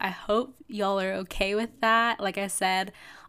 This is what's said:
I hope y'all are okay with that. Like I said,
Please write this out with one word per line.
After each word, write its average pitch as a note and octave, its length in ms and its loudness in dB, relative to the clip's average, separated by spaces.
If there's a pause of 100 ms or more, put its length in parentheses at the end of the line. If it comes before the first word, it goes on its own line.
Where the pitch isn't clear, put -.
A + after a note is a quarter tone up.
I F#3+ 80 0
hope A3 460 0 (120)
y'all G3 320 0
are F#3+ 140 0
okay F#3+ 420 -2
with A3+ 240 -4
that. A3+ 400 4
Like G3 180 -2
I G3 100 -2
said, F#3+ 440 0 (380)